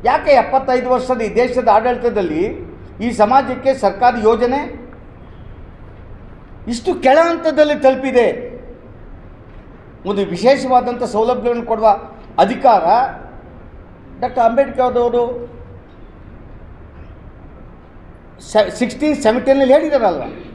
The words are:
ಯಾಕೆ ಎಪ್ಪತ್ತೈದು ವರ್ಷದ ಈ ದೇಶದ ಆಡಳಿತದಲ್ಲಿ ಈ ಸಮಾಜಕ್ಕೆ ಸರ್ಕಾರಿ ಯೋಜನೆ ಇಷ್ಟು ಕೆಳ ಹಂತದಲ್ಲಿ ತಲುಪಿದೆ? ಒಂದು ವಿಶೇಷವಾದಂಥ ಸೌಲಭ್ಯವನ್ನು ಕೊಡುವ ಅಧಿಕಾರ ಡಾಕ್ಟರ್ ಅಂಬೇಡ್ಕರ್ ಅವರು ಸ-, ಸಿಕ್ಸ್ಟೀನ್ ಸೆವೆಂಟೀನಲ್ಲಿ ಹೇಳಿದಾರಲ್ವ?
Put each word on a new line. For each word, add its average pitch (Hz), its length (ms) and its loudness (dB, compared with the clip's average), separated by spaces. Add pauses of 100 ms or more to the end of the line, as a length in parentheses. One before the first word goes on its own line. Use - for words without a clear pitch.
ಯಾಕೆ 302 240 2 (100)
ಎಪ್ಪತ್ತೈದು 254 520 -2
ವರ್ಷದ 247 340 -4
ಈ - 20 -4 (100)
ದೇಶದ 247 360 0
ಆಡಳಿತದಲ್ಲಿ 214 640 0 (640)
ಈ 240 60 -2 (100)
ಸಮಾಜಕ್ಕೆ 254 500 2 (140)
ಸರ್ಕಾರಿ 226 340 2 (100)
ಯೋಜನೆ 240 320 2 (2000)
ಇಷ್ಟು 240 180 -6 (140)
ಕೆಳ 269 140 6 (120)
ಹಂತದಲ್ಲಿ 302 540 0
ತಲುಪಿದೆ? 262 420 2 (1800)
ಒಂದು 202 120 -2 (120)
ವಿಶೇಷವಾದಂಥ 247 680 0 (120)
ಸೌಲಭ್ಯವನ್ನು 233 560 -2
ಕೊಡುವ 220 180 2 (560)
ಅಧಿಕಾರ 208 400 2 (1400)
ಡಾಕ್ಟರ್ 247 260 -2
ಅಂಬೇಡ್ಕರ್ 247 560 0
ಅವರು 240 180 0 (3250)
ಸ-, 208 200 2 (100)
ಸಿಕ್ಸ್ಟೀನ್ 294 360 -2 (100)
ಸೆವೆಂಟೀನಲ್ಲಿ 254 500 2
ಹೇಳಿದಾರಲ್ವ? 233 500 0 (280)